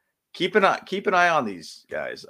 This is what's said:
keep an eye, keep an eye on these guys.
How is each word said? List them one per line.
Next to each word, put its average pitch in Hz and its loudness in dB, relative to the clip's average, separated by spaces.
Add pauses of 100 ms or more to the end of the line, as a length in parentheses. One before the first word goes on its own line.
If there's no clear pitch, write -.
(340)
keep 175 -2
an 202 4
eye, 156 4
keep 190 -6
an 202 0
eye 175 4
on 156 2
these 90 -12
guys. 67 -8